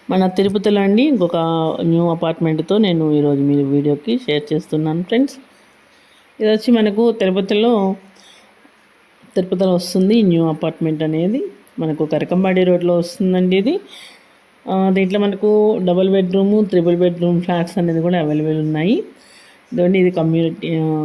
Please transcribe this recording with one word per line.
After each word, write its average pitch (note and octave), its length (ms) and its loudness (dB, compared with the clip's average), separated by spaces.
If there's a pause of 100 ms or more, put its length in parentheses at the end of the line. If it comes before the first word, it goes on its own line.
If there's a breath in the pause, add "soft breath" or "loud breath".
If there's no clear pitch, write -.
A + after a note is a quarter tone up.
(100)
మన F#3 160 2
తిరుపతిలో G3+ 540 0
అండి G3+ 220 4
ఇంకొక G3 340 0 (460)
న్యూ E3 280 2
అపార్ట్మెంట్తో E3 680 -2
నేను E3 340 2
ఈరోజు D3 280 2
మీ C#3+ 220 2
వీడియోకి C#3+ 560 -2
షేర్ D3 340 -4
చేస్తున్నాను D#3 500 -4
ఫ్రెండ్స్. B3 340 -2 (1040 soft breath)
ఇది G#3+ 100 0
వచ్చి A3 220 0
మనకు A3 400 2
తిరుపతిలో, G3+ 840 0 (1400 loud breath)
తిరుపతిలో F#3 400 0
వస్తుంది F#3 400 0
ఈ A#3 80 4
న్యూ E3 260 2
అపార్ట్మెంట్ D#3+ 540 -4
అనేది. E3+ 400 -2 (360)
మనకు D#3 260 -4
కరకంబాడి F#3 600 0
రోడ్లో F3 340 2
వస్తుందండి F#3 580 0
ఇది. C#4 240 0 (880 loud breath)
ఆ, F#3+ 220 0
దీంట్లో F#3+ 300 0
మనకు G#3+ 640 2
డబుల్ F#3 260 2
బెడ్‌రూమ్, G3 580 2
త్రిబుల్ F3 280 2
బెడ్‌రూమ్ F3 460 0
ఫ్లాట్స్ F3 360 -4
అనేది E3 220 0
కూడా F3 200 0
అవైలబుల్ D3+ 380 -2
ఉన్నాయి. D#3 460 -2 (680 loud breath)
ఇదండి F3+ 260 0
ఇది F3+ 120 4
కమ్యూనిటీ, E3 680 -2
ఆ, D#3+ 80 -2 (200)